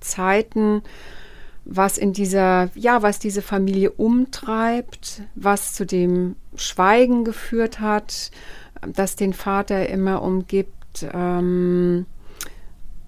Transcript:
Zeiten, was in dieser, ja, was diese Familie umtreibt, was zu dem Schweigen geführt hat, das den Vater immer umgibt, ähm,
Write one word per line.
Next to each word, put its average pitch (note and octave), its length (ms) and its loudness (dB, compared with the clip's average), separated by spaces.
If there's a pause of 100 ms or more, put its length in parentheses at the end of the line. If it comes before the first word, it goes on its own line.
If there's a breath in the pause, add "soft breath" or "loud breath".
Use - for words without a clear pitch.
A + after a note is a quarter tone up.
Zeiten, G#3 800 2 (840 loud breath)
was F#3+ 320 2
in G3+ 160 2
dieser, F#3 640 4
ja, A#3+ 260 4
was G#3 180 2
diese G3+ 220 -2
Familie G3 500 2
umtreibt, A#3 1300 0 (120)
was G3+ 400 0
zu G3 120 -4
dem F3+ 500 2 (200)
Schweigen A#3 680 4
geführt A3+ 560 -2
hat, G#3+ 520 -4 (600 loud breath)
das G3 220 -2
den F#3+ 180 0
Vater G3 540 -2
immer F#3+ 340 0
umgibt, - 920 -2
ähm, F3+ 920 2 (1040 loud breath)